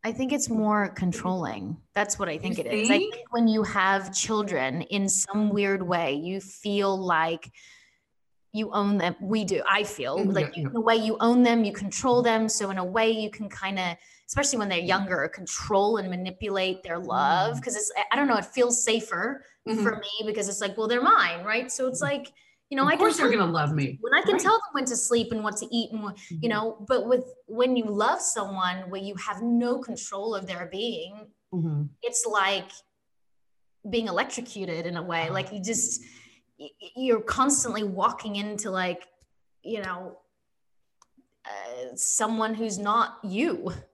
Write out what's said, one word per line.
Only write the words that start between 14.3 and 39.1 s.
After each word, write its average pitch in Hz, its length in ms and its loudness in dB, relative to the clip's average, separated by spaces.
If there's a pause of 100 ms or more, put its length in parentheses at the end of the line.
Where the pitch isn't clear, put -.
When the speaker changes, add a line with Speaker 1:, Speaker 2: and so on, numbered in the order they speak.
Speaker 1:
when 202 100 0
they're 180 100 2
younger, 180 480 0
control 202 680 0
and 190 120 -2
manipulate 185 760 -4
their 170 160 -6
love. 143 580 2
Speaker 2:
Mm. 135 60 -6
Speaker 1:
'Cause - 120 -4
it's, - 220 -4
I, 202 140 0
I 233 40 4
don't 285 120 4
know, 233 100 4
it 190 80 0
feels 240 380 2
safer 220 600 -2 (240)
Speaker 2:
Mm-hmm. 220 160 0
Speaker 1:
for 214 140 2
me 214 280 -8
because 208 220 -2
it's 196 140 -4
like, 196 160 -4
well, 220 100 -2
they're 240 140 2
mine, 185 420 4
right? 233 260 -2
So 262 180 -2
it's 254 140 -2
Speaker 2:
Mm-hmm. 285 180 0
Speaker 1:
like, - 140 -16 (360)
you 285 80 -4
know, 269 60 4
Speaker 2:
Of 285 40 6
Speaker 1:
I 302 40 6
can 320 80 2
Speaker 2:
course 339 180 6
they're 294 120 4
Speaker 1:
tell 233 100 4
Speaker 2:
gonna 170 120 4
love 151 220 2
me. 139 280 0
Speaker 1:
when 247 120 0
I 330 80 6
can 403 120 2
Speaker 2:
Right. 359 80 2
Speaker 1:
tell 392 120 6
them 453 80 4 (100)
when 269 140 -2
to 247 100 -2
sleep 233 380 2
and 214 100 -4
what 214 140 -4
to 233 140 -8
eat 233 200 -2
and 220 120 -6
what, 202 120 -8
Speaker 2:
Mm-hmm. - 260 -12
Speaker 1:
you 233 80 0
know, 220 380 -2
but 254 200 2
with, 254 180 4 (220)
when 247 280 2
you 233 100 2
love 214 360 2
someone 190 680 -2
where 190 120 -6
you 196 140 -8
have 185 260 -6
no 240 380 2
control 220 560 -6
of 190 120 -6
their 185 200 -8
being, 202 640 -8 (220)
Speaker 2:
Mm-hmm. 160 300 0 (180)
Speaker 1:
it's 494 240 -2
like 403 440 0 (1200)
being 226 180 0
electrocuted 185 760 -4
in 175 120 -6
a 165 60 -6
way. 165 260 -2
Speaker 2:
Oh. 190 40 -4
Speaker 1:
Like, 190 200 -4
you 208 80 -8
just, - 400 -2 (580)
y-, 294 100 -16 (120)
y-, 254 160 -18
you're 247 240 2
constantly 247 600 0
walking 208 540 -2
into, 208 320 -6
like, 180 360 -4 (580)